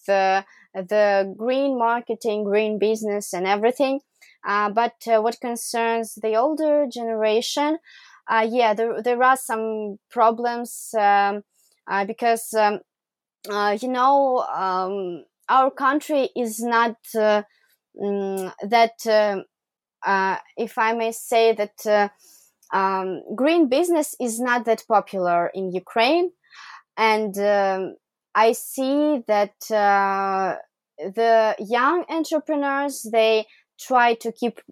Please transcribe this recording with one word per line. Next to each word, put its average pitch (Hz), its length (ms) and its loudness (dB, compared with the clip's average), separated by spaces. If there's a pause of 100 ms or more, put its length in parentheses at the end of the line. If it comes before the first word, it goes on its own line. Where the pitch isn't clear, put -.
the, 196 400 2 (280)
the 196 640 2
green 262 400 0
marketing, 233 680 -2
green 214 360 0
business, 214 540 -2
and 185 120 -4
everything. 247 540 0 (460)
Uh, 208 240 0
but, 233 260 -2 (120)
uh, 226 140 4
what 226 180 -2
concerns 233 760 -4
the 220 200 -2
older 294 560 2
generation, 233 840 -2 (500)
uh, 226 220 0
yeah, 226 240 2
there, 226 280 -4
there 240 220 0
are 254 140 6
some 220 600 -6 (120)
problems, 240 880 -2
um, 202 460 2 (440)
uh, 196 180 -2
because, 226 480 -2
um, 214 260 2 (680)
uh, 208 320 0
you 254 60 -6
know, 262 520 2
um, 185 880 -4 (240)
our 262 200 4
country 277 640 0
is 226 260 -4
not, 233 340 0 (200)
uh, 214 280 2 (560)
mm, 196 520 -4 (100)
that, 226 340 2 (120)
uh, 208 340 2 (680)
uh, 190 300 0 (200)
if 226 200 -6
I 226 160 0
may 226 180 -4
say 226 420 2
that, 208 320 -6
uh, 208 240 2 (680)
um, 190 460 -2 (140)
green 311 340 2
business 320 500 0
is 226 200 -4
not 240 260 0
that 226 220 0
popular 180 640 0
in 185 180 -6
Ukraine. 254 600 0 (680)
And, 214 400 0
um, 196 580 0 (400)
I 226 180 6
see 277 760 -2
that, 208 280 0 (160)
uh, 196 880 0 (400)
the 220 600 2
young 247 500 0
entrepreneurs, 285 1040 -4
they 220 340 2 (340)
try 240 360 4
to 233 160 -8
keep, 233 280 -6 (120)